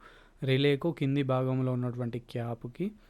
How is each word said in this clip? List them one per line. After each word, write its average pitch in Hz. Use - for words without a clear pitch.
రిలేకు 139
కింది 139
భాగంలో 131
ఉన్నటువంటి 123
క్యాప్కి 120